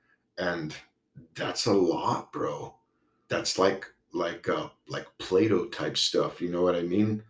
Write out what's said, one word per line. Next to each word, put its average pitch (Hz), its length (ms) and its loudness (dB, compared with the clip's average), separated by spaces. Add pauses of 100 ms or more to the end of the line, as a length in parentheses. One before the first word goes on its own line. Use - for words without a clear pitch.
(380)
And 85 360 -4 (600)
that's - 320 -4
a 110 60 4
lot, 90 600 2
bro. - 420 -6 (540)
That's - 300 -2
like, 95 260 2 (280)
like, 85 360 -4
uh, 80 200 -2 (180)
like - 200 -8 (120)
Plato 95 480 4
type 76 300 -6
stuff. - 440 2
You 87 100 -4
know 87 120 0
what 90 140 4
I 87 60 0
mean? 107 480 2